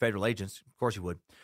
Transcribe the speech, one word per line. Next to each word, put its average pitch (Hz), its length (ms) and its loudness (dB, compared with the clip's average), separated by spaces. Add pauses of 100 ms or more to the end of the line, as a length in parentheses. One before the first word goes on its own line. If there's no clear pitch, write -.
federal 104 240 2
agents. 98 420 -2
Of - 100 -20
course 117 180 0
he 101 40 -8
would. 87 200 -6 (240)